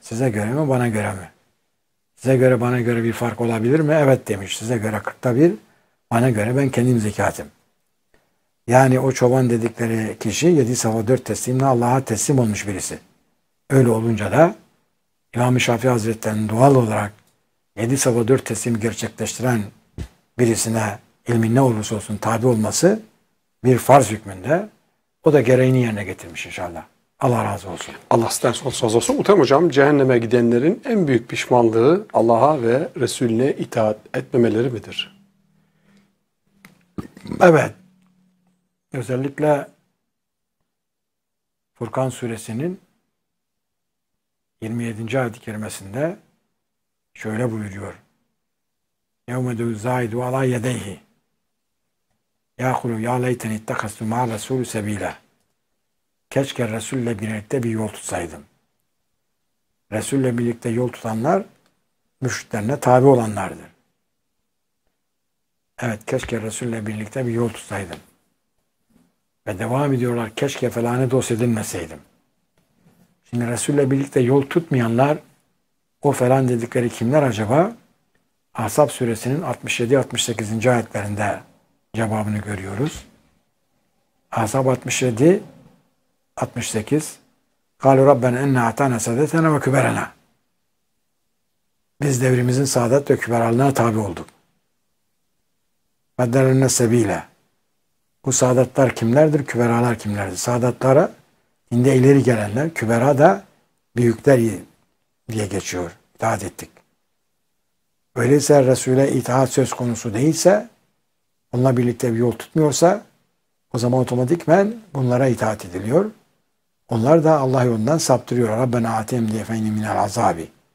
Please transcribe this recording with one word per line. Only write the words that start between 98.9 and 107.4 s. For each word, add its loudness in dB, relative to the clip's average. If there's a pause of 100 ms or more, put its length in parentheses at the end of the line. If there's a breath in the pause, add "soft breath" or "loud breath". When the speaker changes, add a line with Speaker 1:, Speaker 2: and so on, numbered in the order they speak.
Speaker 1:
kimlerdir? 2
Küberalar 0
kimlerdir? -6
Saadetlara 2 (600)
dinde 4
ileri 6
gelenler, 0
kübera 2
da 6 (520)
büyükler 4 (920)
diye -4
geçiyor. -8 (240)
İtaat -4
ettik. -14 (1500)